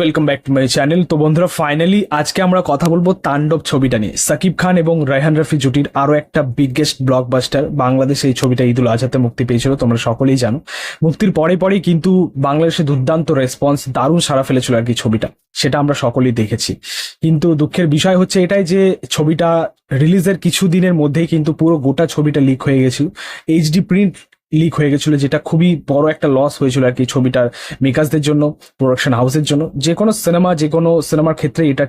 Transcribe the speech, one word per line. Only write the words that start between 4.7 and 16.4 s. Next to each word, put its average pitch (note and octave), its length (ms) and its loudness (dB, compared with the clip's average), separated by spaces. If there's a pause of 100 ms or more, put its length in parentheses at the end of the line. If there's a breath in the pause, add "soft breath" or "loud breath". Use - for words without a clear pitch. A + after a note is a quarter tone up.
এবং E3 180 2 (160)
রায়হান D3 260 2
রাফি D#3 200 0
জুটির C3+ 380 0
আরো C#3 180 0 (100)
একটা - 200 -4
বিগেস্ট C3 540 -2 (100)
ব্লকবাস্টার। B2+ 580 0 (200)
বাংলাদেশে C3 440 0
এই C3 60 2
ছবিটা B2+ 300 0
ঈদুল B2 300 2
আজহাতে A#2+ 240 -2
মুক্তি B2 300 -2
পেয়েছিল, B2 240 0 (100)
তোমরা A#2 160 2 (100)
সকলেই C3+ 360 0
জানো। A#2 140 -2 (460 loud breath)
মুক্তির E3+ 340 0
পরে D#3+ 240 2
পরেই F#3+ 260 0
কিন্তু E3+ 220 2 (260)
বাংলাদেশে D3+ 540 0
দুর্দান্ত D3 420 0
রেসপন্স, C#3 460 0 (180)
দারুণ E3 300 0
সাড়া C3+ 220 0
ফেলেছিল B2+ 320 0
আর A2+ 80 -2
কি A#2+ 140 0
ছবিটা, A2 260 -2 (320)
সেটা C#3+ 220 0
আমরা C#3+ 120 0 (100)
সকলেই B2+ 360 0